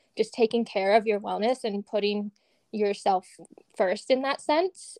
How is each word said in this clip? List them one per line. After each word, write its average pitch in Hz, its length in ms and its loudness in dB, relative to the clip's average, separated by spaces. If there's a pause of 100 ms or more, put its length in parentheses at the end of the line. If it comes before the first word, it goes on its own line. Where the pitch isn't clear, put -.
(180)
just 220 160 -2
taking 233 300 2
care 196 320 2
of 214 100 4
your 208 140 0
wellness 208 460 -2
and 202 200 -6
putting 208 460 -2 (400)
yourself 202 560 0 (480)
first 196 340 0
in 262 120 2
that 269 200 -4
sense. - 580 -2